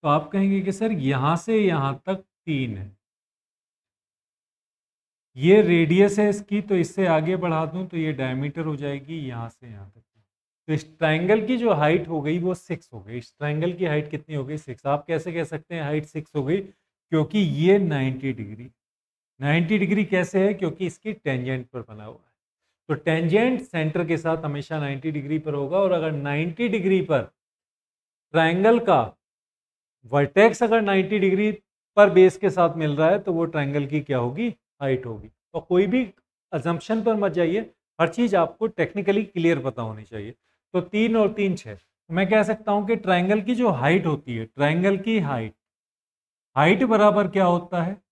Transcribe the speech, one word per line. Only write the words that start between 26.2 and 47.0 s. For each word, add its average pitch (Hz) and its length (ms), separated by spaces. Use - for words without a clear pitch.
डिग्री 190 320
पर 139 200
ट्रायंगल 180 460
का 180 200
वर्टेक्स 143 500
अगर 226 200
नाइंटी 196 380
डिग्री 196 300
पर 208 140
बेस 185 280
के 196 120
साथ 170 260
मिल 151 200
रहा 156 140
है 202 100
तो 190 120
वो 165 140
ट्रायंगल 143 400
की 147 160
क्या 131 160
होगी? 139 300
हाइट 131 260
होगी। 107 220
तो - 340
कोई 180 240
भी 247 180
अजम्पशन 170 500
पर 226 140
मत 202 160
जाइए, 175 280
हर 170 120
चीज़ 226 260
आपको 175 320
टेक्निकली 196 560
क्लियर 170 360
पता 123 220
होनी 110 220
चाहिए। 107 300
तो 180 80
तीन 220 340
और 214 160
तीन 196 240
छः। 107 180
तो - 400
मैं 185 140
कह 214 140
सकता 214 300
हूँ 202 140
कि 220 120
ट्रायंगल 185 440
की 226 120
जो 233 180
हाइट 156 340
होती 131 300
है, 113 100
ट्रायंगल 170 520
की 220 220
हाइट, 127 340
हाइट 170 280
बराबर 208 440